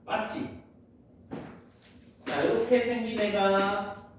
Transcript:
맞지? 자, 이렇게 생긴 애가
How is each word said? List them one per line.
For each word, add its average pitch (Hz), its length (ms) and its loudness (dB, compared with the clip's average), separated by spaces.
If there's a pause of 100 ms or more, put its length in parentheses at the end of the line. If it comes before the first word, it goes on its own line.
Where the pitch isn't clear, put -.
맞지? - 540 -6 (1700)
자, - 160 0
이렇게 240 400 4
생긴 226 380 -2
애가 202 880 0 (100)